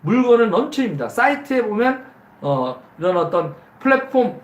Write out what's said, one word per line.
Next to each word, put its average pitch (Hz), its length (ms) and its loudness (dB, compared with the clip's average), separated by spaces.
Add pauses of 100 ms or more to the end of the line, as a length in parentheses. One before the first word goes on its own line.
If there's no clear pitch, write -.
물건은 233 480 4
넘칩니다. 208 580 -2
사이트에 269 540 0
보면, 233 420 -2 (360)
어, 131 400 -4 (180)
이런 175 180 0
어떤 165 380 -2 (260)
플랫폼 262 640 0